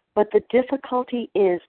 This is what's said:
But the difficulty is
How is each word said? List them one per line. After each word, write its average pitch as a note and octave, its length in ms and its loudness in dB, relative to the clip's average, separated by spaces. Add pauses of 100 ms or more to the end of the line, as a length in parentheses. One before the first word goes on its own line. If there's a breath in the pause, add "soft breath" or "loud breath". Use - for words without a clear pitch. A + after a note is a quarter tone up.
(140)
But G#3 180 2
the G#3 200 2
difficulty B3 840 -2
is F#3 360 2